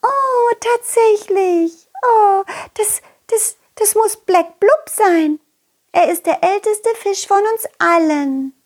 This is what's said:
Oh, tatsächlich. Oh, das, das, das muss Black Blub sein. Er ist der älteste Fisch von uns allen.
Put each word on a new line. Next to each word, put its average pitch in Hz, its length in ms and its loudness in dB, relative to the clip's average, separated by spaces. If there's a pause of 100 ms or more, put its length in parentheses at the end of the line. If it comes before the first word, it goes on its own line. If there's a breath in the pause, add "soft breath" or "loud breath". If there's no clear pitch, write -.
Oh, 508 580 0
tatsächlich. 415 1300 0 (140)
Oh, 427 400 2 (320 loud breath)
das, - 260 -4 (280 soft breath)
das, - 280 -4 (200)
das 415 180 -2
muss 427 220 0
Black 339 440 -2
Blub 605 280 2
sein. 330 520 0 (520)
Er 349 180 2
ist 349 160 -4
der 320 160 -2
älteste 415 540 -2
Fisch 403 300 -6
von 392 140 2 (120)
uns 453 140 -6 (120)
allen. 294 720 0 (140)